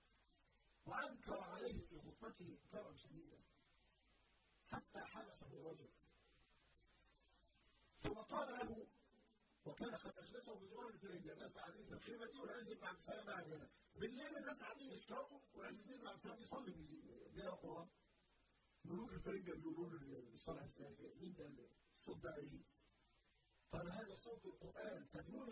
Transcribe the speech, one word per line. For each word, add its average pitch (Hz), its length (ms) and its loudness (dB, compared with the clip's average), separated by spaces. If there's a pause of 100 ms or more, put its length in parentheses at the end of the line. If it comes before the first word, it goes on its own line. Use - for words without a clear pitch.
(840)
وأنكر - 580 4
عليه - 420 0
في - 140 -6
خطبته - 640 -6
إنكارا 208 320 -4
شديدا، - 440 -10 (1300)
حتى - 280 -2
حبسه - 480 -4
الرجل. 151 420 -4 (2000)
ثم - 160 6
قال - 400 6
له، - 340 4 (800)
وكان 220 300 2
قد - 220 -2
أجلسه - 380 -4
بجوار 220 340 -4
الفرنجة، 180 440 -2
الناس - 240 -4
قاعدين - 280 -4
في - 80 -4
الخيمة 233 320 0
دي - 140 -2
والعز 466 340 2
بن 427 100 -6
عبد - 140 2
السلام - 320 0
قاعد 165 200 2
هنا. 156 200 -2 (260)
بالليل 262 420 2
الناس 294 260 2
قاعدين 269 280 -2
يسكروا 269 480 -2 (140)
والعز - 260 -2
الدين 254 180 -6
بن 240 100 -2
عبد 190 100 -2
السلام - 240 -4
يصلي 247 300 0
بال-، - 600 -6
بين 185 160 2
القرآن. 180 420 0 (960)
ملوك 175 280 4
الفرنجة 185 400 4
بيقولوا 160 360 4
له 139 300 -2
لصالح - 440 -2
إسماعيل: - 560 -6
"مين - 140 -2
ده 147 180 -4 (480)
الصوت - 180 0
ده - 180 2
إيه؟" - 280 0 (1080)
قال: 175 200 4
"هذا 208 240 0
صوت - 300 -4
القرآن، - 640 -2
تدرون - 420 0